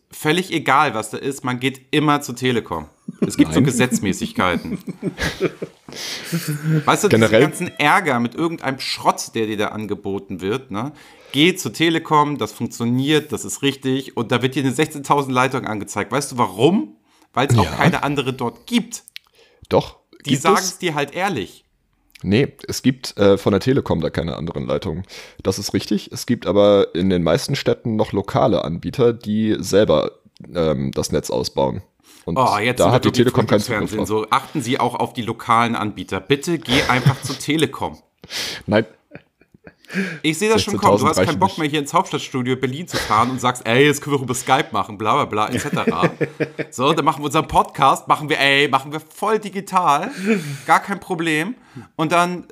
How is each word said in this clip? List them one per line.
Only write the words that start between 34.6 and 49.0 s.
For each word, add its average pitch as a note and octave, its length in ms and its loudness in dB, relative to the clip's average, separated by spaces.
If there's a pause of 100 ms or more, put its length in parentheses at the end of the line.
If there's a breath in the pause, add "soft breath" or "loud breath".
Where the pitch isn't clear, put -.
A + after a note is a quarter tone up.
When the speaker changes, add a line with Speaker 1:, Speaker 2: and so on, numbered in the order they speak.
Speaker 1:
Sie A#2+ 180 -2
auch A#2+ 160 -2
auf A#2+ 160 -4
die B2 100 -6
lokalen A2+ 540 0
Anbieter. F#2+ 440 -6
Bitte C#3+ 380 -2
geh B2+ 300 0
einfach B2+ 340 2
zur C3+ 160 -6
Telekom. C#3+ 600 -2 (680 loud breath)
Speaker 2:
Nein. G#2+ 180 2 (1400 loud breath)
Speaker 1:
Ich D#3 180 -2
seh G#3+ 120 2
das A3 120 4
schon G3+ 140 -4
kommen. F3+ 220 4
Du C3 80 0
hast D#3+ 100 2
Speaker 2:
Sechzehntausend F#3 140 4
Speaker 1:
keinen D#3+ 80 -2
Bock F#3+ 100 2
Speaker 2:
reichen - 120 -8
Speaker 1:
mehr, D#3+ 40 0
Speaker 2:
nicht. D3 60 -2
Speaker 1:
hier D3+ 100 -2
ins C#3+ 140 -4
Hauptstadtstudio B2+ 640 -2
Berlin C3+ 300 -6
zu B2+ 120 -6
fahren A2+ 320 2
und C3 100 -6
sagst, B2+ 260 -2
„Ey, B2 200 6
jetzt D3 160 2
können C#3+ 140 -2
wir - 20 2
auch B2+ 40 -8
über B2 120 -4
Skype C3 380 2
machen, G2+ 260 -4
bla, A2 160 2
bla, C#3 100 2 (220)
bla, - 80 -4
et A2+ 80 -2
cetera.“ C#3+ 480 -2 (300)
Speaker 2:
<laughs> D3+ 300 -8
Speaker 1:
So, C#3 220 2
dann D#3 140 0
machen C#3 160 0
wir D3 40 -4
unseren D3+ 220 -2
Podcast, - 580 2
machen D3 220 0
wir, D3+ 100 0
ey, C#3 300 4
machen C3 240 -2
wir D3+ 80 -8